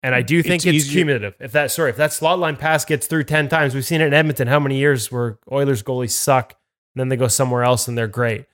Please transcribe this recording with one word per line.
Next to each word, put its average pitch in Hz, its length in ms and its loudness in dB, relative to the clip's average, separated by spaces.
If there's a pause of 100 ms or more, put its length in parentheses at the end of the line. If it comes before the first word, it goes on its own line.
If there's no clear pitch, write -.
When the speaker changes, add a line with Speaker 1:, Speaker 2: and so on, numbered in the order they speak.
Speaker 1:
And 127 120 -2
I 123 80 2
do 147 180 2
Speaker 2:
It's 160 80 -2
Speaker 1:
think 175 180 0
it's 170 80 4
Speaker 2:
easier 143 260 0
Speaker 1:
cumulative. 123 400 -2
If 120 120 -12
that, 143 180 0
sorry, 156 200 0
if 104 60 -6
that 151 160 0
slot 170 260 0
line 156 180 -2
pass 156 280 0
gets - 220 -2
through 160 180 0
ten 151 240 0
times, 147 260 0
we've 135 120 -4
seen 165 160 0
it 160 60 4
in 139 60 2
Edmonton. 151 340 2
How 147 120 4
many 139 180 0
years 135 320 2
where 120 280 -4 (120)
Oilers 139 320 0
goalies 127 280 -4
suck, - 420 0 (420)
and 127 60 -8
then 131 80 -2
they 131 80 0
go 123 120 0
somewhere 123 360 0
else 123 240 2
and 120 80 -4
they're 113 100 -2
great? 117 480 -2